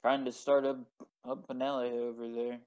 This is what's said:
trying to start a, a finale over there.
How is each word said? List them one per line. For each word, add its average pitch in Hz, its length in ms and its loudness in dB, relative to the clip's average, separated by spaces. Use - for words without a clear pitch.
trying 135 180 4
to 127 80 -2
start 139 340 4
a, 135 120 2
a 127 100 -4
finale 127 440 -2
over 117 380 -4
there. 120 380 -4